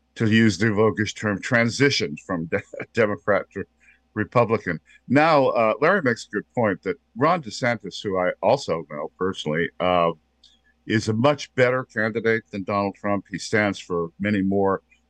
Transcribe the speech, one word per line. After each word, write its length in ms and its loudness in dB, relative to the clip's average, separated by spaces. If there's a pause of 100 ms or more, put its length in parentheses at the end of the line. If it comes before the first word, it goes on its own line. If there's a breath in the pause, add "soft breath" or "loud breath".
(140)
to 160 0
use 260 4
the 100 0
Vogish 480 0
term, 280 -2
transitioned 760 0
from 260 -6
de-, 160 -4 (140)
<laughs> 180 -12
Democrat 580 0
to 120 -8 (500 soft breath)
Republican. 680 0 (280 soft breath)
Now, 400 4
uh, 320 2
Larry 220 2
makes 240 -2
a 40 -20
good 140 -6 (100)
point 280 0
that 140 -4 (200)
Ron 260 0
DeSantis, 600 -6
who 160 -4
I 140 0 (100)
also 480 0
know 260 -10
personally, 520 -2 (100)
uh, 320 2 (760 soft breath)
is 220 -2
a 40 2
much 420 0
better 300 0
candidate 680 -2
than 140 -8
Donald 320 -4
Trump. 340 -4
He 80 -8
stands 400 0
for 300 -4 (100)
many 240 0
more 400 0 (280)